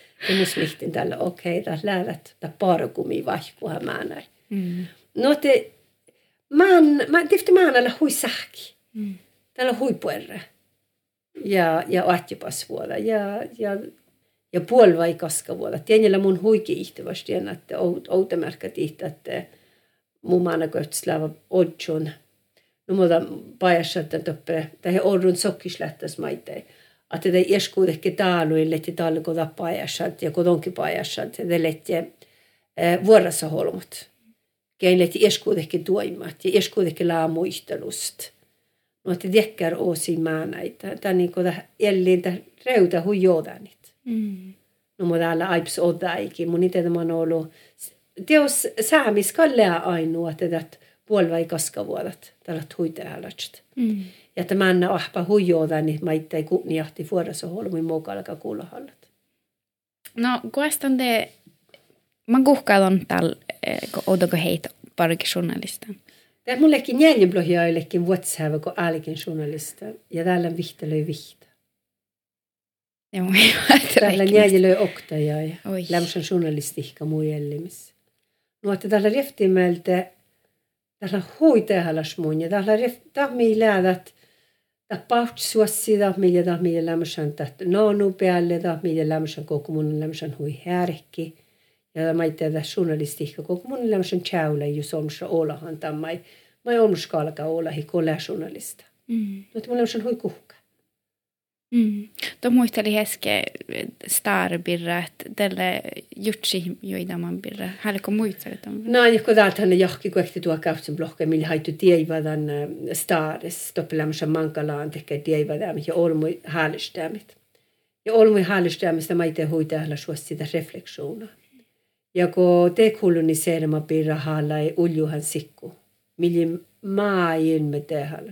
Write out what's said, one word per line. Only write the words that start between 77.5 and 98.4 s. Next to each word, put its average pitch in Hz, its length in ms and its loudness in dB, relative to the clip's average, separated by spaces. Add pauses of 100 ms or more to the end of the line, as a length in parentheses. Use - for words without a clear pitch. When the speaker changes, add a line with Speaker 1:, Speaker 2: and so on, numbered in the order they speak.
Speaker 1:
No, 202 100 -2
että 190 160 -4
täällä 208 200 4
reftimeltä, 185 1000 2 (880)
täällä 196 220 -4 (180)
huitehalas 175 800 2
mun, 156 240 -2
ja 165 80 -4
täällä 202 260 2
ref-, 247 380 -4
tää 277 180 -2
mi 226 280 2
läädät, 185 540 2 (720)
tää - 200 -12
pahtsuossi, 220 920 0
tää 196 200 2
mi, 180 260 4
tää 175 180 0
mi 170 240 0
lämmösen, 165 480 -2
tää 143 180 -8 (140)
nonu 202 460 2
päälle, 175 480 0
tää 170 240 -2
mi 160 260 0
lämmösen 156 360 -4
koko 147 260 -6
mun 156 280 -2
lämmösen 156 400 -8
hui 147 260 -6
härki. 175 720 -4 (600)
Ja 160 180 -2
mä 165 100 0
ei 160 80 0
tiedä 156 300 -4 (160)
journalistiikka, 151 640 -4
koko 175 240 -8
mun 247 240 -4
lämmösen 180 300 -2
tjäulä, 151 440 -2
jos 147 280 -6
on 151 180 -6
se - 140 -12
olahan, 156 520 -4
tai 156 160 -8
mä 160 180 -8
ei, 175 100 -10 (440)
mä 240 60 -2
ei 233 80 4
omska 175 420 2
alkaa 156 260 -6
olla 165 240 -4
hi 147 120 -6
kolea 160 340 -2 (100)
journalista. - 580 -10 (220)